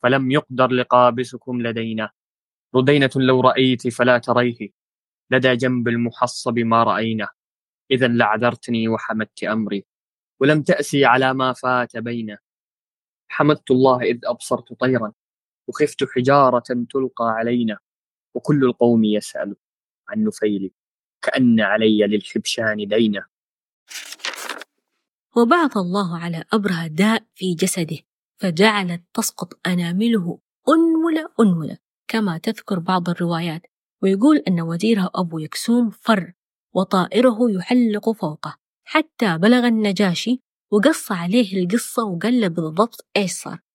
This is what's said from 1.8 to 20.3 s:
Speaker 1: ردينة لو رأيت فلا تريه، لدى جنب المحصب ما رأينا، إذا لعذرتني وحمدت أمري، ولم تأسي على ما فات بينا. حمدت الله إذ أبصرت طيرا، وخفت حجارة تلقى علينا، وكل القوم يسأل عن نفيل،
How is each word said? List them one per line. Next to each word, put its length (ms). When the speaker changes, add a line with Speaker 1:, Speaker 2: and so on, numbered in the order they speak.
Speaker 1:
ردينة 420
لو 240
رأيت 480
فلا 300
تريه، 500
لدى 260
جنب 320
المحصب 680
ما 240
رأينا، 460
إذا 180
لعذرتني 800
وحمدت 560
أمري، 400
ولم 220
تأسي 420
على 300
ما 180
فات 440
بينا. 420
حمدت 420
الله 320
إذ 220
أبصرت 560
طيرا، 320
وخفت 360
حجارة 760
تلقى 340
علينا، 540
وكل 300
القوم 400
يسأل 520
عن 160
نفيل، 460